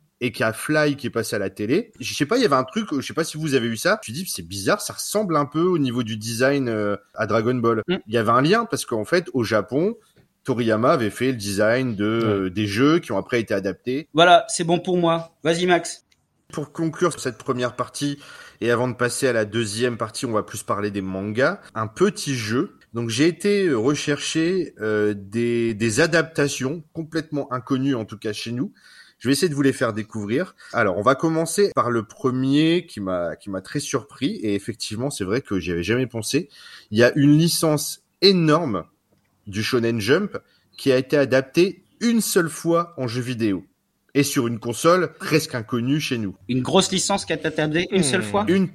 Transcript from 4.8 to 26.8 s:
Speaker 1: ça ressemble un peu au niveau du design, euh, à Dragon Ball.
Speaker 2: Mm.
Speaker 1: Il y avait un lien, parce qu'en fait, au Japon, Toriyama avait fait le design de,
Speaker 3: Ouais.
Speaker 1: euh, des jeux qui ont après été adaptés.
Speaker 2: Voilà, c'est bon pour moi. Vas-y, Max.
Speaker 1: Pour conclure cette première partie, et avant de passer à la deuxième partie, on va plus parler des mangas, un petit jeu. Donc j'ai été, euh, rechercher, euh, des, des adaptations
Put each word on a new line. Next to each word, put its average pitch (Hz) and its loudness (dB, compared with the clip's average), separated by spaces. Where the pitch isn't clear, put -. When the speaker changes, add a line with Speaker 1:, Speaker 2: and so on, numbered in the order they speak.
Speaker 1:
ça - -10
ressemble 202 -2
un 143 2
peu 151 -4
au 180 2
niveau 127 0
du 110 -6
design, 120 0
euh, 104 -2
à 107 -2
Dragon 113 2
Ball. 117 2
Speaker 2:
Mm. 180 0
Speaker 1:
Il 107 -6
y - 4
avait 113 2
un 123 6
lien, 214 2
parce - -6
qu'en 107 -4
fait, 175 0
au 123 0
Japon, 123 0
Toriyama 113 2
avait 117 0
fait 123 -2
le 131 0
design 107 0
de, 107 0
Speaker 3:
Ouais. 113 2
Speaker 1:
euh, 98 0
des 104 -2
jeux 131 2
qui 165 -4
ont 98 0
après 117 -2
été 107 -2
adaptés. 101 -4
Speaker 2:
Voilà, 175 6
c'est - -4
bon 170 0
pour 180 -2
moi. 165 -2
Vas-y, 170 0
Max. 170 0
Speaker 1:
Pour 147 -8
conclure 165 -2
cette - -6
première 123 -4
partie, 139 -6
et 117 0
avant 120 2
de 120 -4
passer 123 0
à 120 2
la 110 0
deuxième 113 -2
partie, 113 -6
on 120 -4
va 104 0
plus - -10
parler 104 0
des 101 -2
mangas, 107 0
un 110 -2
petit 160 0
jeu. 120 -2
Donc 117 -4
j'ai 131 2
été, 196 2
euh, 135 2
rechercher, 151 0
euh, 104 2
des, 113 -2
des 110 0
adaptations 156 0